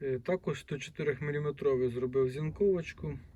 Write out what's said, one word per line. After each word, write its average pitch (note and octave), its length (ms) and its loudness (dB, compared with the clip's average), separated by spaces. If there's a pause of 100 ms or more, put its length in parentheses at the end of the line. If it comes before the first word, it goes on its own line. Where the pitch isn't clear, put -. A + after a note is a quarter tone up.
Е, C3 160 0
також E3+ 420 -2
сто - 180 -6
чотирьохміліметровий C#3+ 1080 0
зробив B2+ 420 2
зінковочку. D#3 880 0 (180)